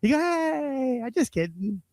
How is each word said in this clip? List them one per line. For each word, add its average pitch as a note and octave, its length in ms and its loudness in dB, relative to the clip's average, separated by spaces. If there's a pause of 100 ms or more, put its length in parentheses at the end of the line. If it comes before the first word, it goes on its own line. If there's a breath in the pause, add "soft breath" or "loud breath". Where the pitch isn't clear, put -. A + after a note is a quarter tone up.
He'd G#3+ 80 2
go, D4 100 6
Hey, D4 840 0
I'm A#3 100 -8
just E4 180 2
kidding. F3+ 500 -4 (120)